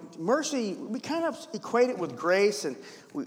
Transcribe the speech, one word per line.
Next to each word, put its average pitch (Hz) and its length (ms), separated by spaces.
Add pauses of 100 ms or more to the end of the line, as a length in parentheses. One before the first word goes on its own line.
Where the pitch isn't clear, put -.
(180)
mercy, 233 560
we 214 260
kind 330 240
of 285 140 (160)
equate 247 360
it 185 80
with 143 180
grace, 196 480
and 131 120 (360)
we, 143 140